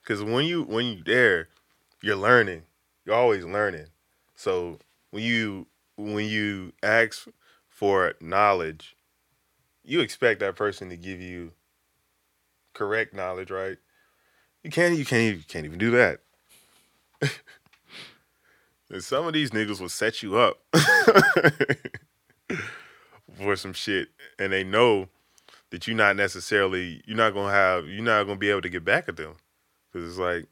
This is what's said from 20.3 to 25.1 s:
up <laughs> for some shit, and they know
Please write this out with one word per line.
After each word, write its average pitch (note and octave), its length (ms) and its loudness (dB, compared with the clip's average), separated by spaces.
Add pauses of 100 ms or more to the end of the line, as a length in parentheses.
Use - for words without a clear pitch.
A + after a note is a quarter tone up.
up A#2 220 2 (120)
<laughs> - 40 4 (2500)
for G2 200 -2
some F#2+ 160 -10
shit, F#2+ 360 -4 (300)
and G2 140 -2
they F#2+ 100 0
know G2+ 460 2 (640)